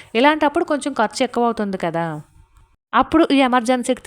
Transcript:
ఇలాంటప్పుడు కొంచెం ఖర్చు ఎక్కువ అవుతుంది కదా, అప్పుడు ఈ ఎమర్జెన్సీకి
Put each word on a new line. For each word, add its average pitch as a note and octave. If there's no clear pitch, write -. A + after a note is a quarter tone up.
ఇలాంటప్పుడు D4+
కొంచెం C#4
ఖర్చు G#3
ఎక్కువ A#3+
అవుతుంది G3+
కదా, E3
అప్పుడు D4
ఈ -
ఎమర్జెన్సీకి B3